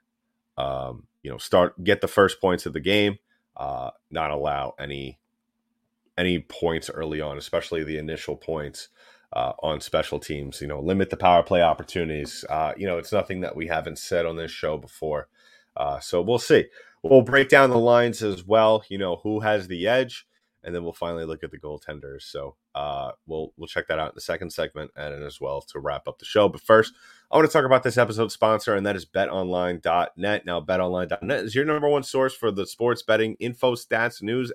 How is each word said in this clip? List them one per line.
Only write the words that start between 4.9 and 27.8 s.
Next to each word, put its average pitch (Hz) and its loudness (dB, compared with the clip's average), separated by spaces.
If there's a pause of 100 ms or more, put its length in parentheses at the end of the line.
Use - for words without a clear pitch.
any 90 2
points 82 -4
early 78 -6
on, 73 -6
especially - -4
the 78 -8
initial 76 -8
points, 76 -10 (460)
uh, 62 -2 (100)
on 78 -4
special 78 -4
teams. 71 -10
You 71 -8
know, 73 -8
limit 92 0
the - -6
power 87 6
play 90 2
opportunities. 80 -2
Uh, 78 -2
you 95 -6
know, 87 -2
it's 82 -8
nothing 92 -2
that - -6
we 82 -6
haven't 80 -4
said 85 -2
on 82 -6
this 82 -8
show 76 -4
before. 73 -8 (480)
Uh, 71 -4
so 87 -2
we'll 117 2
see. - 4 (360)
We'll 131 8
break 135 4
down 139 8
the 120 4
lines 120 4
as 92 -4
well, 110 6
you 98 -8
know, 90 -2
who 107 -4
has 107 0
the 90 -4
edge, 127 0 (380)
and 87 -10
then 87 -6
we'll 82 -8
finally 85 -6
look 80 -10
at 80 -10
the 78 -18
goaltenders. 73 -14
So, 69 -12 (180)
uh, 69 -6 (140)
we'll, 78 -10
we'll 82 -16
check 82 -8
that 80 -2
out 78 -4
in - -18
the - -18
second 85 -8
segment 76 -8
and 73 -10
as 71 -14
well 69 -8
to - -14
wrap 71 -8
up - -12
the - -18
show. 101 4
But - -12
first, 110 6 (360)
I - 2
wanna 156 6
talk 147 4
about 127 4